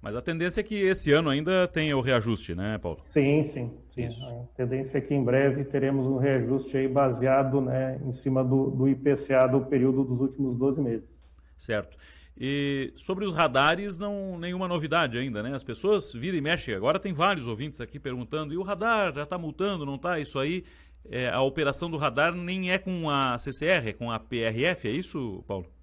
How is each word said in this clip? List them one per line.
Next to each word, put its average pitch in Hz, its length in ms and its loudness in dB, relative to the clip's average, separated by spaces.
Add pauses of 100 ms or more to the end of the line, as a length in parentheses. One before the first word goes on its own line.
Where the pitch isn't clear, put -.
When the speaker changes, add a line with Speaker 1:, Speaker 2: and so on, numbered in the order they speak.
Speaker 1:
Mas 101 120 -6
a 123 40 -4
tendência 170 400 -2
é 208 40 0
que 214 100 -6
esse 190 380 2
ano 151 180 4
ainda 175 380 2
tenha 156 280 0
o 131 40 2
reajuste, 117 560 0
né, 104 200 -4
Paulo? 87 200 -4
Speaker 2:
Sim, 147 480 4
sim, 123 280 -6 (160)
sim. 123 180 -6
Speaker 1:
Isso. 117 200 -8
Speaker 2:
A 120 300 -12
tendência 131 420 -2
é - 20 2
que 139 140 -2
em 139 80 2
breve 135 420 4
teremos 135 440 0
um 135 80 2
reajuste 131 600 0
aí 135 120 2
baseado, 131 720 4
né, 131 440 -2
em 135 60 -4
cima 131 320 0
do, 135 280 2
do 135 180 2
I 135 80 4
P 139 180 4
C 139 180 -2
A 131 140 8
do 131 140 4
período 131 420 2
dos 123 160 0
últimos 131 380 0
doze 135 260 2
meses. - 500 -6 (240)
Speaker 1:
Certo. 107 400 -6 (400)
E 139 600 -2
sobre 190 280 -6
os 190 80 -2
radares, 165 680 2
não, 196 400 -6
nenhuma 180 260 -4
novidade 160 500 0
ainda, 120 240 -4
né? 123 140 -4
As 135 80 -8
pessoas 190 500 -2
vira 156 240 -4
e 151 40 0
mexe, 147 340 -2
agora 123 240 0
tem 190 140 -6
vários 165 340 0
ouvintes 120 340 -8
aqui 120 200 -12
perguntando, 143 520 -6
"E 160 40 -4
o 185 60 -4
radar, 202 520 0
já 147 100 -4
tá 180 140 -6
multando, 170 480 -2
não 139 120 -6
tá?" 175 200 -2
Isso 147 180 -6
aí, 165 280 -2 (440)
é, 123 200 -4
a 123 140 2
operação 139 460 0
do 165 80 -4
radar 143 380 2
nem 180 380 -4
é 190 60 2
com 180 300 -4
a 135 300 2
C 135 140 -8
C 151 140 -4
R, 156 240 2
é - 20 -4
com 117 180 -6
a 113 80 -2
P 117 220 -4
R 113 240 0
F, 170 240 0
é - 20 0
isso, 123 560 -6
Paulo? 95 200 -6 (160)